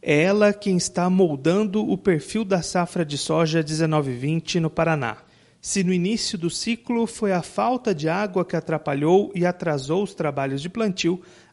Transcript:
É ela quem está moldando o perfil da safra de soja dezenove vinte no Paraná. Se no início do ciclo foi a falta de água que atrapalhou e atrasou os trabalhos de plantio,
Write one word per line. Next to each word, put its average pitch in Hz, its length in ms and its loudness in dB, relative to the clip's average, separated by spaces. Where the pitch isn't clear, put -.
É 151 220 4
ela 208 280 4
quem 202 240 0
está 180 320 0
moldando 185 800 2
o 185 80 2
perfil 196 480 0
da 190 160 0
safra 175 440 -2
de 143 120 -6
soja 160 460 0
dezenove 156 500 0
vinte 151 460 -2
no 160 100 0
Paraná. 151 500 0
Se - 240 -2
no 180 80 2
início 190 440 0
do 170 140 -2
ciclo 233 560 -2
foi 214 240 -4
a 180 100 2
falta 233 540 -2
de 151 140 -2
água 185 360 0
que 175 120 -4
atrapalhou 160 760 2
e 175 140 0
atrasou 170 560 -2
os 196 100 -6
trabalhos 139 480 -4
de 165 80 -10
plantio, 185 540 -2